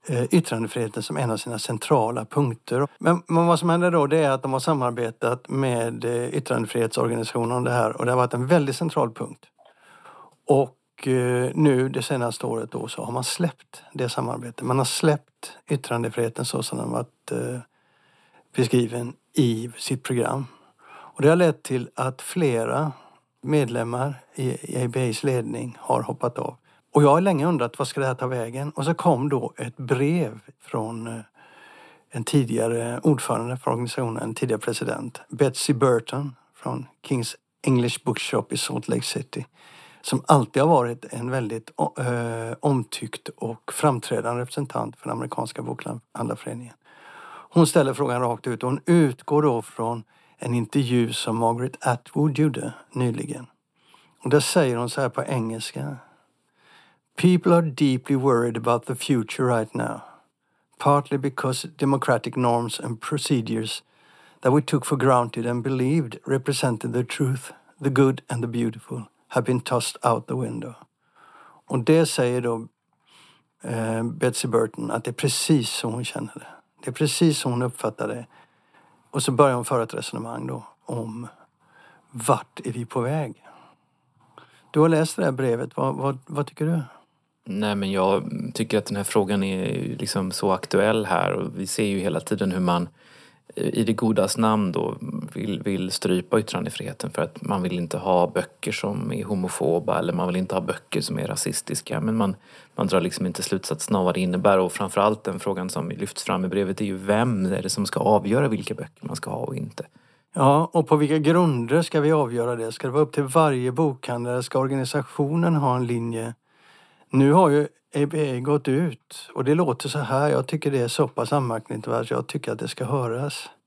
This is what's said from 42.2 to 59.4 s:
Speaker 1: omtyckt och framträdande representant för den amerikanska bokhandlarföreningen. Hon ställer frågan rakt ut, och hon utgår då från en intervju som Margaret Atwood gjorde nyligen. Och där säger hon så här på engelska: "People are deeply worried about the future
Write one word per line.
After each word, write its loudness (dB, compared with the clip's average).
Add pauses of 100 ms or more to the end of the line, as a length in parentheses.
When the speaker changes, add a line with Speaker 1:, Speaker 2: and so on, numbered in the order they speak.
Speaker 1:
omtyckt -2
och -10
framträdande 0
representant -6
för -10
den -4
amerikanska -6
bokhandlarföreningen. -8 (760)
Hon 6
ställer 4
frågan 0
rakt -2
ut, -4
och 0
hon -2
utgår 4
då 2
från -6 (340)
en -4
intervju 2
som -2
Margaret 0 (100)
Atwood 0
gjorde 0 (180)
nyligen. -4 (800)
Och -2
där 6
säger 2
hon -2
så -4
här 0
på -4
engelska: -4 (1200)
"People 6
are 4
deeply 2
worried 2
about 0
the -4
future 0